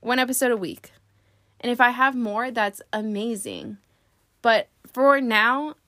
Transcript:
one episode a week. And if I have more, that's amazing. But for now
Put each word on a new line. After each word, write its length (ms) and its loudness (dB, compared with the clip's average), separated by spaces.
one 200 -2
episode 320 0
a 40 0
week. 360 -10
And 120 -4
if 80 0
I 100 6
have 240 0
more, 360 -4
that's 300 -4
amazing. 880 -6
But 280 2
for 280 4
now 540 2